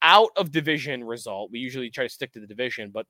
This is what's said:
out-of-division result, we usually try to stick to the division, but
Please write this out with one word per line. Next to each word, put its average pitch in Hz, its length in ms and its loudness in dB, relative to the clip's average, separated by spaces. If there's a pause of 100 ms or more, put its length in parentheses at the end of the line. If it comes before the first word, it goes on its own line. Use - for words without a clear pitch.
out-of-division 151 1000 4
result, 110 480 -8
we 117 80 -6
usually 127 300 -8
try 127 160 -4
to 110 40 -6
stick - 220 -10
to 117 80 -16
the 104 80 -18
division, 110 420 -6
but 110 200 -8